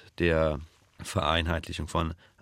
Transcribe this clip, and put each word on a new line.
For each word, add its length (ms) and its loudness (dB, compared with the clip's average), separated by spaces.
der 400 2
Vereinheitlichung 840 0
von 280 0